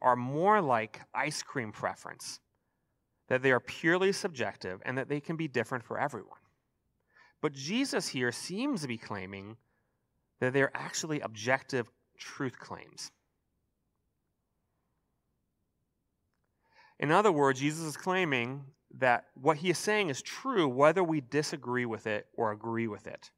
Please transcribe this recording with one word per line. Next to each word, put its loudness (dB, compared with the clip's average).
are 6
more 2
like 0
ice -4
cream -6
preference, -8
that 2
they 6
are 6
purely 2
subjective -6
and -2
that -4
they -2
can -6
be -4
different -2
for -6
everyone. -4
But 0
Jesus -2
here 0
seems -4
to -4
be -6
claiming -10
that 2
they're 4
actually -4
objective -2
truth -6
claims. -16
In 2
other 8
words, 6
Jesus -2
is -6
claiming 0
that 4
what 2
he -2
is 2
saying 2
is -4
true 0
whether 6
we 2
disagree -2
with -6
it -2
or 0
agree -4
with -10
it. -14